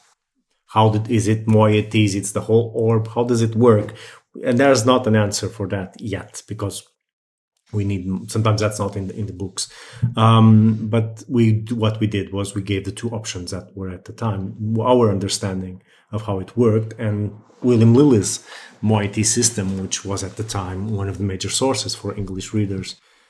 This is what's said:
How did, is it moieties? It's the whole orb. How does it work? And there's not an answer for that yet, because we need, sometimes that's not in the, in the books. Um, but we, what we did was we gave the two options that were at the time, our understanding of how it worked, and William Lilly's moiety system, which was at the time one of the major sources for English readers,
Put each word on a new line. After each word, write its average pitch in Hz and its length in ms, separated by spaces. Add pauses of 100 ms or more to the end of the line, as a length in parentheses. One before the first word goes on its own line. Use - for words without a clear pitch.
(680)
How 110 200
did, 110 220
is 107 180
it 107 180
moieties? 107 680
It's 98 180
the 98 100
whole 110 320
orb. 113 340
How 120 160
does 120 180
it 110 140
work? 110 360 (500)
And 123 140
there's 131 300
not 127 200
an 110 100
answer 104 340
for 101 180
that 95 320
yet, 92 480
because 104 380 (840)
we 104 120
need, 95 460
sometimes 107 300
that's 107 180
not 98 180
in 95 120
the, - 100
in 107 80
the 95 60
books. 92 360 (480)
Um, 110 720
but 113 400
we, 113 440
what 110 280
we 113 60
did 98 260
was 98 220
we 104 80
gave 95 220
the 95 80
two 117 180
options 107 400
that 90 260
were 95 140
at 90 160
the - 60
time, 107 680
our 120 300
understanding 95 720 (300)
of 107 100
how 98 180
it - 160
worked, 110 420
and 104 340 (300)
William 117 320
Lilly's 123 500 (380)
moiety 104 400
system, 101 580
which - 240
was 98 200
at 92 100
the - 80
time 95 460
one 98 200
of 92 100
the 95 60
major 95 240
sources 127 460
for 101 220
English 95 360
readers, 98 440 (340)